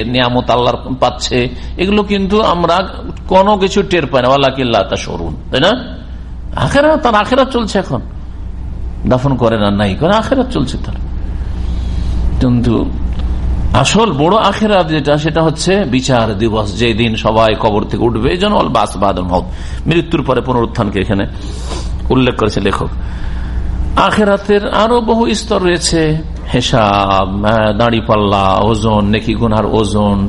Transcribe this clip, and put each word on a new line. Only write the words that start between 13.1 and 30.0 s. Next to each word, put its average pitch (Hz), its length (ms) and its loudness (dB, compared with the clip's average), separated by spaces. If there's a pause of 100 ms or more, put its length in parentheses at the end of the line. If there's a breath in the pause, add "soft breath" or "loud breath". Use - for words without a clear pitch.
আসল 190 380 2
বড় 151 240 2
আখিরাত 196 520 2
যেটা, 147 300 0
সেটা 156 240 0
হচ্ছে 160 300 0 (120)
বিচার 120 420 2 (120)
দিবস, 107 300 0 (100)
যেদিন 117 380 2
সবাই 110 340 2 (100)
কবর 104 240 0
থেকে 104 200 -4
উঠবে। 113 260 0
এই 180 80 -2
জন্য 107 180 0
আল - 120 0
বাস 110 280 0
বাদাল 92 280 0
মউত, 90 200 0 (420 loud breath)
মৃত্যুর 160 360 0
পরে 123 180 0
পুনরুত্থানকে 117 600 -2
এখানে - 240 0 (840 loud breath)
উল্লেখ 127 260 2
করেছে 107 240 0
লেখক। 98 300 -2 (1080 loud breath)
আখিরাতের 202 720 2
আরো 226 320 2
বহু 226 220 2 (120)
স্তর 190 280 -2
রয়েছে, 170 380 0 (520)
হিসাব, 101 920 2
আহ, 107 280 2
দাঁড়িপাল্লা, 104 920 2
ওজন, 107 420 2
নেকি 110 300 0
গুনার 110 320 0
ওজন, 101 640 2